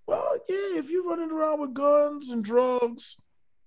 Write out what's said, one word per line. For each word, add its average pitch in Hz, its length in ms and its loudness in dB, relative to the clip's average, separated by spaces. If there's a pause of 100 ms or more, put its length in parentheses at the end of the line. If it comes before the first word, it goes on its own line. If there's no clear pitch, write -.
Well, - 320 0 (100)
yeah, 381 300 -2
if 277 100 -6
you're 359 180 -2
running 330 220 -2
around 311 320 0
with 262 140 -6
guns 294 560 2
and 233 120 -2
drugs 247 720 0 (520)